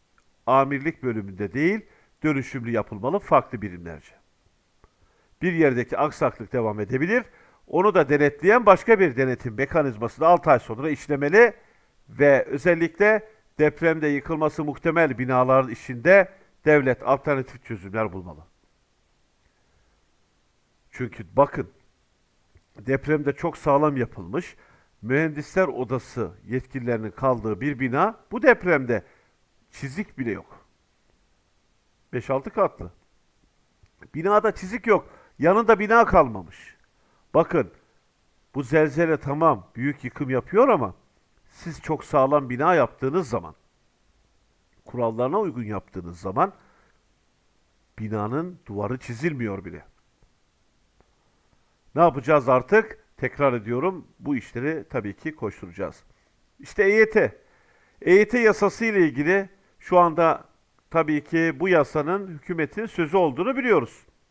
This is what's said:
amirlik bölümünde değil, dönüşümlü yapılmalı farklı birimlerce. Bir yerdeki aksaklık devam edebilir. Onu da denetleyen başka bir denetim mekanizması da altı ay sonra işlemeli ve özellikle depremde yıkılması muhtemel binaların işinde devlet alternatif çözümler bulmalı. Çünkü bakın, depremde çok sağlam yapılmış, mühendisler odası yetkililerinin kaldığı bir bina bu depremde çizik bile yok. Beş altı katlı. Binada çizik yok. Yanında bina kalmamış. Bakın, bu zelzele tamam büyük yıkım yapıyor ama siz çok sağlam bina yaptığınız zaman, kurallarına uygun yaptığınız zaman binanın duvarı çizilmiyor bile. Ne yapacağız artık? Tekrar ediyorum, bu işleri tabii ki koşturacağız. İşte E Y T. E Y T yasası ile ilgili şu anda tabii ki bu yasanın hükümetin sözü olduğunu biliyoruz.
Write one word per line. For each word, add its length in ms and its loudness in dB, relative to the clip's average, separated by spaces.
amirlik 560 0
bölümünde 500 -6
değil, 280 -2
dönüşümlü 480 -4
yapılmalı 480 -4
farklı 440 0
birimlerce. 520 -14
Bir 100 0
yerdeki 460 0
aksaklık 540 -4
devam 280 -2
edebilir. 440 -2
Onu 280 2
da 140 4
denetleyen 580 4
başka 340 4
bir 160 2
denetim 380 -4
mekanizması 680 -4
da 80 4
altı 220 4
ay 80 6
sonra 320 -8
işlemeli 640 2
ve 360 4
özellikle 840 0
depremde 480 0
yıkılması 580 -2
muhtemel 540 0
binaların 520 2
işinde 640 2
devlet 380 4
alternatif 600 -2
çözümler 480 -6
bulmalı. 340 -16
Çünkü 460 -10
bakın, 340 0
depremde 560 -2
çok 240 -6
sağlam 400 2
yapılmış, 600 -8
mühendisler 640 -2
odası 640 -6
yetkililerinin 640 -6
kaldığı 500 -4
bir 200 -6
bina 400 -2
bu 100 -6
depremde 640 0
çizik 480 -12
bile 120 -6
yok. 360 -12
Beş 180 -8
altı 200 -4
katlı. 420 -4
Binada 400 0
çizik 320 -10
yok. 240 2
Yanında 400 4
bina 260 4
kalmamış. 760 0
Bakın, 360 0
bu 80 -6
zelzele 540 0
tamam 600 -2
büyük 280 -6
yıkım 260 -8
yapıyor 380 2
ama 260 0
siz 320 -16
çok 240 -6
sağlam 460 2
bina 240 0
yaptığınız 540 -2
zaman, 260 -8
kurallarına 560 -4
uygun 220 -6
yaptığınız 580 -12
zaman 320 -2
binanın 680 -6
duvarı 320 -6
çizilmiyor 640 -8
bile. 200 -16
Ne 60 0
yapacağız 480 2
artık? 560 0
Tekrar 360 -2
ediyorum, 540 -6
bu 180 -6
işleri 520 -8
tabii 280 -8
ki 200 -12
koşturacağız. 680 -10
İşte 260 -2
E 40 4
Y 220 4
T. 280 0
E 140 4
Y 140 6
T 100 -2
yasası 460 2
ile 220 2
ilgili 420 0
şu 200 2
anda 460 2
tabii 340 0
ki 360 -2
bu 80 -2
yasanın 600 0
hükümetin 580 -8
sözü 300 -4
olduğunu 400 0
biliyoruz. 500 0